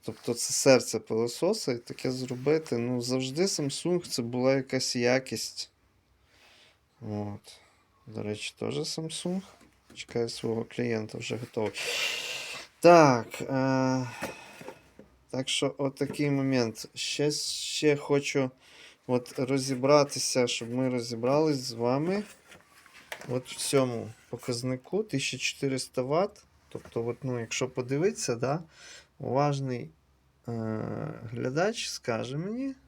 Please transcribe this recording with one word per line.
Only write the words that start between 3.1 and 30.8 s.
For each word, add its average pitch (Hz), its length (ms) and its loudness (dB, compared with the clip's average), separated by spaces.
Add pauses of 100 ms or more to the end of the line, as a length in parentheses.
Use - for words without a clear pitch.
Samsung 170 680 0
це - 140 -4
була 127 340 4
якась 131 400 0
якість. 123 760 0 (1300)
От. 104 580 -8 (480)
До 107 160 -8
речі, 104 360 -6
теж 113 180 -4
Samsung. 160 640 -4 (520)
Чекаю - 360 -4
свого 117 360 -4
клієнта, 113 520 -4
вже 117 200 -6
готовий. 113 340 -4 (1080)
Так, 147 600 10
е... - 40 -4 (1800)
Так 131 200 -4
що - 280 0
отакий 143 540 0
момент. 135 600 2
Ще, - 380 0
ще - 680 0
хочу 143 540 0 (560)
от 123 320 -2
розібратися, 135 1080 2
щоб 117 220 -4
ми 127 200 0
розібрались 123 680 0
з 127 140 -8
вами. 139 520 0 (1040)
От 127 220 -4
в - 60 -12
цьому 120 540 0 (200)
показнику 127 720 -4
тисяча 135 340 -4
чотириста - 640 -4
ватт. 160 420 0 (260)
Тобто, - 380 -6
от, 120 160 -6
ну, 123 160 -4
якщо 127 300 -2
подивитися, 135 680 -2
да, 135 280 -2 (560)
уважний, 135 680 0 (580)
е, 120 40 -8 (800)